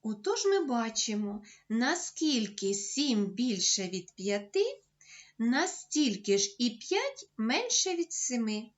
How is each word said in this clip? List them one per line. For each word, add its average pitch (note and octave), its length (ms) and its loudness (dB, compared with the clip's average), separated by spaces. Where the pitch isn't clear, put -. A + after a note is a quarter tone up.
Отож F#4 440 -2
ми G4 180 4
бачимо, A3 800 -2
наскільки A#3 1040 0
сім A3 520 0
більше F#3+ 640 0
від F3+ 260 -8
п'яти, G3+ 680 -2
настільки A#3+ 1000 0
ж - 200 0
і A#3+ 120 2
п'ять C5 680 -4
менше F4+ 580 0
від E4+ 180 -4
семи A3+ 640 -4